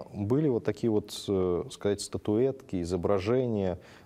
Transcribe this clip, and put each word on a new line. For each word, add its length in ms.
были 360
вот 160
такие 260
вот, 380
э, 420
сказать, 300
статуэтки, 840
изображения. 960